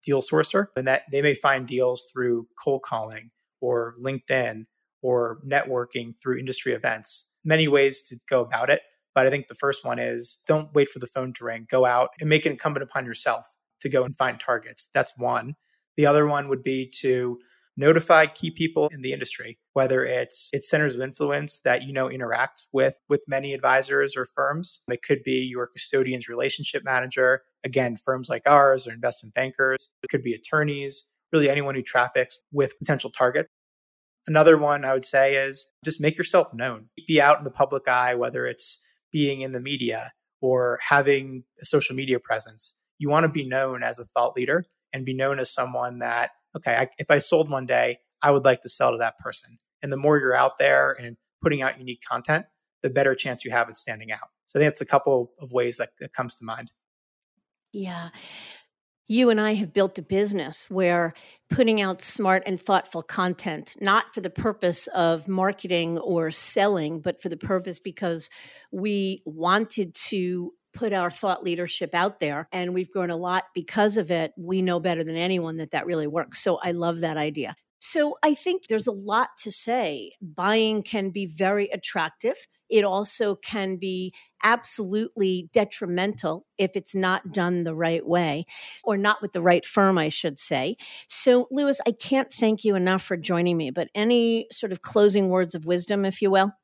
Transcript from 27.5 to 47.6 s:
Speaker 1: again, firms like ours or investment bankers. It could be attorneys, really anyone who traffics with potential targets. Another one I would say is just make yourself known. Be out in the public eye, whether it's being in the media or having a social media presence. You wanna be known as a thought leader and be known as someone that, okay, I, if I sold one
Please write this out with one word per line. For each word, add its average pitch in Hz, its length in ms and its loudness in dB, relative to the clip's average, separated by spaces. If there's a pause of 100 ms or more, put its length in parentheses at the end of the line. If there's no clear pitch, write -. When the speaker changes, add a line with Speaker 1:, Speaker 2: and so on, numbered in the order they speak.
Speaker 1:
again, 123 320 -2
firms 131 320 -4
like 120 160 -4
ours 139 420 6
or 117 60 -10
investment 117 420 -6
bankers. 131 560 -2 (120)
It - 40 -10
could 135 160 -2
be 117 80 -4
attorneys, 139 800 -4 (220)
really 147 160 6
anyone 139 260 0
who 127 60 -4
traffics 127 580 0 (140)
with 139 260 0
potential 139 300 -2
targets. 131 400 0 (760)
Another 156 320 8
one 147 280 2
I 135 80 2
would 135 100 0
say 139 320 4
is 135 340 -4 (140)
just 156 160 -6
make 156 180 0
yourself - 360 2
known. 117 320 -6 (240)
Be 156 100 6
out 147 200 8
in 151 40 -12
the 135 80 -8
public 135 380 0
eye, 123 260 2
whether 123 300 -2
it's - 360 -6 (300)
being 139 300 0
in 131 100 -8
the 127 80 -6
media 120 540 -6 (260)
or 123 420 0
having 135 600 2 (180)
a 156 40 -10
social 135 280 0
media 131 280 0
presence. 113 560 -6 (220)
You 147 100 -2
wanna 160 180 6
be 156 180 -2
known 127 380 -2
as 117 160 -4
a 117 60 -14
thought 120 320 0
leader 139 260 0 (300)
and 135 100 -8
be 131 100 -4
known 135 260 0
as 123 140 -4
someone 123 460 -4
that, 120 300 -2 (260)
okay, - 180 -2
I, 127 140 2 (100)
if - 140 0
I 147 60 8
sold 156 320 2
one 131 160 -4